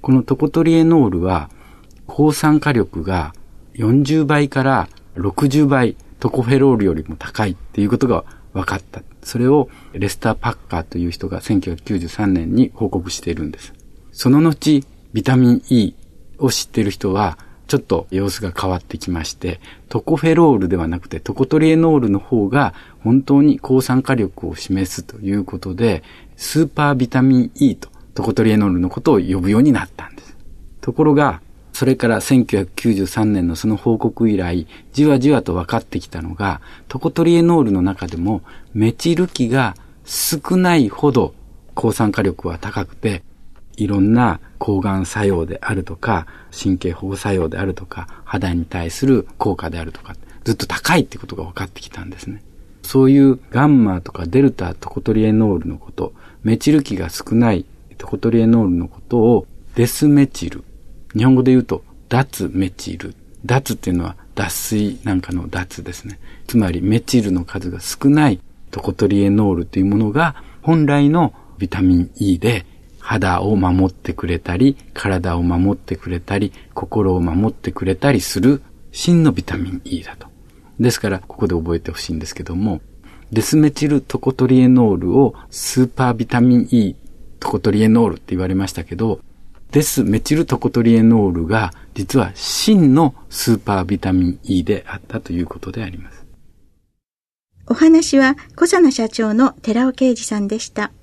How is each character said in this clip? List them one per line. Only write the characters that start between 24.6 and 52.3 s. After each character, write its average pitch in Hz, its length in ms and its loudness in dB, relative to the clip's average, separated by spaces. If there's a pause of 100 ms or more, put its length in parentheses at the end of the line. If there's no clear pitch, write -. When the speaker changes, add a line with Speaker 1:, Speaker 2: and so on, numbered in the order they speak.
Speaker 1:
す - 140 -12
と - 160 -18
い 101 160 -4
う 101 80 -2
こ 92 160 -10
と 92 160 -8
で、 98 260 0 (360)
ス - 240 -2
ー 160 80 2
パ 147 220 0
ー 139 40 0
ビ 123 140 0
タ 127 120 0
ミ 131 180 6
ン - 160 0
E 127 200 2
と - 140 -18 (240)
ト 101 100 -6
コ 113 80 -2
ト 110 140 2
リ 110 60 4
エ 107 60 4
ノ 101 120 2
ー 92 60 0
ル 87 40 0
の 90 100 0
こ - 120 -8
と 160 140 2
を 101 40 4
呼 92 220 -2
ぶ 92 80 -2
よ 107 100 4
う 131 40 6
に 147 100 6
な 95 100 0
っ - 120 -12
た - 120 -16
ん - 80 -20
で - 80 -20
す。 - 140 -20 (420)
と 127 140 -6
こ 156 120 0
ろ 151 80 4
が、 139 280 2 (320)
そ - 120 -4
れ 131 100 2
か 123 120 -2
ら 113 140 0
千 127 240 2
九 110 120 -2
百 95 180 -4
九 113 180 0
十 95 120 -2
三 107 280 -2
年 87 160 0
の 82 80 -6
そ - 100 -4
の 107 80 0
報 113 220 -2
告 113 320 0
以 104 80 0
来、 87 280 -4 (280)
じ 147 120 2
わ 143 140 4
じ 135 120 2
わ 123 100 4
と 90 120 -6
分 87 120 -4
か 117 120 -4
っ 110 60 -4
て - 160 -8
き - 80 -14
た 85 140 -12
の 82 140 -10
が、 90 260 -6 (260)
ト 131 120 -8
コ 160 120 -2
ト 170 140 0
リ 170 100 4
エ 170 60 4
ノ 170 180 4
ー 139 40 4
ル 110 100 2
の 92 80 2
中 92 260 -2
で 82 80 -10
も 92 280 -4 (300)
メ 113 200 2
チ 170 200 -2
ル 175 140 0
基 123 220 -4
が 120 260 0 (300)
少 - 500 -4
な 180 220 2
い 127 100 4
ほ 143 240 0
ど 113 220 0 (420)
抗 113 160 0
酸 104 220 0
化 - 80 -2
力 92 260 -4
は 85 100 -6
高 101 280 -8
く - 100 -20
て、 101 280 -6 (520)
い 107 100 -4
ろ 98 140 -2
ん 101 120 4
な 117 280 2 (180)
抗 98 240 -2
が 98 160 -2
ん 92 80 -4
作 104 220 -4
用 87 180 0
で 82 160 -10
あ - 100 -6
る 95 120 -4
と 87 120 -12
か、 92 300 -4 (260)
神 92 280 -4
経 87 140 -6
保 95 160 -10
護 95 60 -6
作 98 200 -4
用 85 120 -2
で 87 120 -8
あ 98 40 -4
る 95 120 -6
と 92 100 -14
か、 85 220 -14 (180)
肌 92 300 -4
に 85 100 -2
対 85 240 -8
す - 160 -6
る 127 220 2 (100)
効 98 180 -2
果 82 140 -10
で 82 80 -10
あ 82 80 -8
る 80 60 -14
と - 100 -18
か、 - 140 -18 (300)
ず 113 80 -2
っ - 20 -2
と - 100 -8
高 - 320 -2
い 147 40 2
っ - 40 0
て - 140 -18
こ - 80 -18
と - 80 -14
が 87 80 -10
分 90 100 -14
か 95 120 -10
っ 92 40 -14
て - 100 -20
き - 100 -20
た - 120 -16
ん 87 80 -14
で 90 80 -18
す - 80 -18
ね。 101 160 -14 (400)